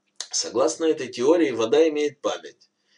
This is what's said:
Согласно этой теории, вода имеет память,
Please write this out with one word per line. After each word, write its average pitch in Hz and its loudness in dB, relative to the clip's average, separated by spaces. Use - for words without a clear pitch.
Согласно 151 -2
этой 143 -2
теории, 143 2
вода 127 2
имеет 147 -4
память, - -8